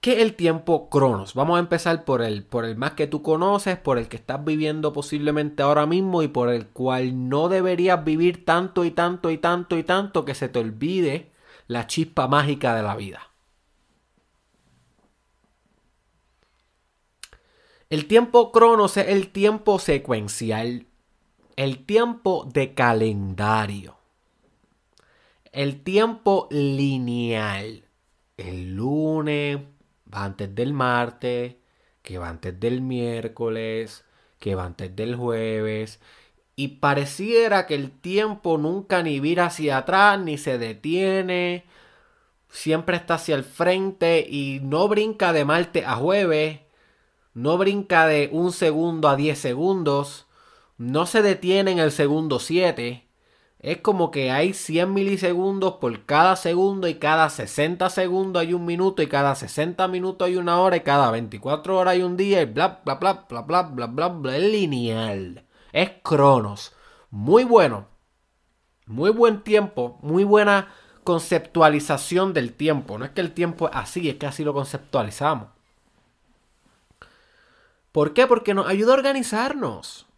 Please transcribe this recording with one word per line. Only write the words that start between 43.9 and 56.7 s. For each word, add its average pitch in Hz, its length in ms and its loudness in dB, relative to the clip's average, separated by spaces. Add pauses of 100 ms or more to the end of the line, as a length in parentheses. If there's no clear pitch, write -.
y 139 340 -6
no 156 260 0
brinca 214 440 0
de 151 120 2
martes 165 420 0
a 123 100 -2
jueves. 156 640 0 (720)
No 135 260 0
brinca 196 480 2
de 147 260 2
un 170 200 -2
segundo 160 560 0
a 139 80 4
diez 143 220 0
segundos. 143 880 -2 (500)
No 135 300 -2
se 214 160 2
detiene 190 480 2
en 180 80 0
el 156 140 2
segundo 147 480 0
siete. 156 640 -2 (540)
Es - 220 -6
como 180 280 2
que 135 200 -2
hay 160 240 0
cien 175 400 -2
milisegundos 190 800 0
por 117 320 -6
cada 170 300 4
segundo 185 520 0